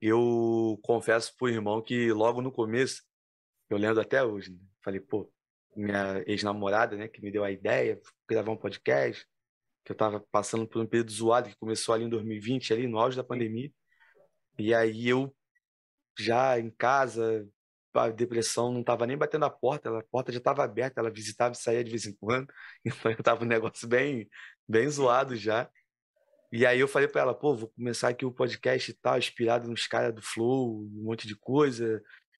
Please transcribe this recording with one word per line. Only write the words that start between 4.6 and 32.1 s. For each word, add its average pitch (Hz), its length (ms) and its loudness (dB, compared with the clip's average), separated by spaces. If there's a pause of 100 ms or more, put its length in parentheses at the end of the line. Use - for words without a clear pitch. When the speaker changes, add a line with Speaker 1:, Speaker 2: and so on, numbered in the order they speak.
Speaker 1:
falei, 98 160 -4
pô, - 320 -6 (440)
minha 101 500 -2
ex-namorada, 104 720 0
né, 107 120 -10
que 98 140 -20
me 101 80 -8
deu 104 140 -2
a 101 60 -2
ideia, 104 500 -2 (280)
gravar 110 240 -2
um 110 40 -6
podcast, 120 680 -2 (580)
que - 60 -10
eu 101 60 -10
tava 104 240 0 (100)
passando 110 360 -2
por 113 140 -4
um 113 60 -2
período 113 240 0
zoado, 113 380 2
que 101 80 -18
começou 110 380 -2
ali 113 100 0
em 117 40 -4
dois 113 160 -2
mil 110 120 -6
e 107 40 -8
vinte, 120 320 -4
ali 120 140 0
no 113 120 -2
auge 123 180 2
da 127 60 -2
Speaker 2:
Sim. - 60 -14
Speaker 1:
pandemia, 120 440 -4 (840)
e 110 140 0
aí 113 360 2
eu 135 260 2 (840)
já 120 400 2
em 113 120 -4
casa, 113 800 0 (460)
a 120 140 4
depressão 117 640 0
não 123 100 -2
tava 120 240 0
nem 131 100 -2
batendo 151 280 0
a 139 60 2
porta, 143 380 -2
ela, 113 120 -4
a 110 40 -10
porta 127 280 -6
já 120 80 -6
tava 139 240 2
aberta, 120 360 -4
ela 113 100 0
visitava 110 420 -2
e 117 60 -12
saía 120 260 0
de 113 60 -10
vez 110 160 -6
em 101 80 -10
quando, 127 340 -2 (180)
<laughs> - 180 -16
então - 260 -2
eu 110 120 -4
tava 117 220 2
um - 20 0
negócio 113 400 -2
bem, 123 420 0 (400)
bem 113 200 4
zoado 135 480 2
já. 110 340 -2 (800)
E 117 160 4
aí 123 120 6
eu 135 100 4
falei 139 200 4
pra 143 140 0
ela, 127 120 2
pô, 143 220 2
vou 110 140 -8
começar 120 380 -2
aqui 123 180 -2
o 123 60 -4
podcast 127 580 -2
e 113 40 -12
tal, 127 220 0
inspirado 120 540 0
nos 113 160 -6
caras 120 280 -2
do 110 60 -14
Flow, 117 600 0
um 107 220 -10
monte 113 220 -6
de 107 80 -10
coisa, 117 680 0 (380)